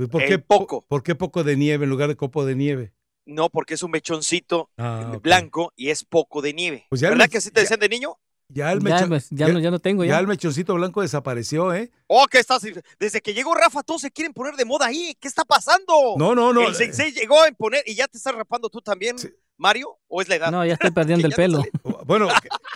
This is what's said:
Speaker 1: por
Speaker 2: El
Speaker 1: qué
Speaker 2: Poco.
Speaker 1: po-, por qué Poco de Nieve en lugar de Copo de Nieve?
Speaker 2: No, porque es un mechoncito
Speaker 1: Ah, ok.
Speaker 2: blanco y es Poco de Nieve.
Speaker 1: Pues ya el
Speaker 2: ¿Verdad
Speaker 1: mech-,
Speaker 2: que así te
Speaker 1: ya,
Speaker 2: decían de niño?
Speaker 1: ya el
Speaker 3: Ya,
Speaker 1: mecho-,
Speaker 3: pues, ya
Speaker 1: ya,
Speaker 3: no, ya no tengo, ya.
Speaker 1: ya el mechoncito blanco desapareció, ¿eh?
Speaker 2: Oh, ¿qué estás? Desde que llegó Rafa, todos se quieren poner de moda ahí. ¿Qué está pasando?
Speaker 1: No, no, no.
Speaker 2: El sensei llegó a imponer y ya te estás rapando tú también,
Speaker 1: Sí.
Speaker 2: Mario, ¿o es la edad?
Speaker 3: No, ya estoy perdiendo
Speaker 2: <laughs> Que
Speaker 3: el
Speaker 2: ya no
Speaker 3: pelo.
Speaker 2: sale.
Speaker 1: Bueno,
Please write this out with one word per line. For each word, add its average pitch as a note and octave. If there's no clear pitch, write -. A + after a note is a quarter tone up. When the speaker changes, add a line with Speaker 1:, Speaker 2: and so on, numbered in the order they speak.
Speaker 1:
por C3+
Speaker 2:
El C#3
Speaker 1:
qué F#3+
Speaker 2:
Poco. F#3+
Speaker 1:
po-, -
por C#3+
qué F3
Poco E3+
de C#3+
Nieve D3
en C#3
lugar C#3
de D3
Copo C#3
de C3
Nieve? C3
Speaker 2:
No, D#3
porque D#3+
es D#3
un F3
mechoncito D#3+
Speaker 1:
Ah, A#2
ok. G#2
Speaker 2:
blanco E3+
y C3
es D3+
Poco D3+
de D3
Nieve. D#3+
Speaker 1:
Pues B2+
ya E3
el A3
Speaker 2:
¿Verdad A#3+
Speaker 1:
mech-, -
Speaker 2:
que A3
así G3+
te A3
Speaker 1:
ya, -
Speaker 2:
decían G#3
de G#3
niño? B3
Speaker 1:
ya C#3+
el G3
Speaker 3:
Ya, G3
Speaker 1:
mecho-, F3+
Speaker 3:
pues, D#3
ya D3
Speaker 1:
ya, E3
Speaker 3:
no, F3
ya E3
no F3
tengo, F#3+
ya. E3
Speaker 1:
ya D#3+
el F#3+
mechoncito E3+
blanco F3+
desapareció, C#3+
¿eh? A3
Speaker 2:
Oh, B3
¿qué B3+
estás? B3
Desde G#3
que G#3
llegó C4+
Rafa, D#4+
todos D#4+
se C#4
quieren D#4
poner C4
de C4+
moda C4+
ahí. D#4
¿Qué C#4
está -
pasando? D4+
Speaker 1:
No, E3+
no, A#3+
no. A#3+
Speaker 2:
El -
sensei A#3+
llegó C#4+
a D#4+
imponer A#3
y A3
ya A3+
te -
estás C4
rapando A3+
tú -
también, G#3+
Speaker 1:
Sí. B3
Speaker 2:
Mario, G#3+
¿o F3+
es F#3
la F#3
edad? D#3+
Speaker 3:
No, F3
ya E3+
estoy E3+
perdiendo E3
Speaker 2:
<laughs> -
Que C#3
Speaker 3:
el -
Speaker 2:
ya F#3+
no D#3
Speaker 3:
pelo. -
Speaker 2:
sale. -
Speaker 1:
Bueno, G3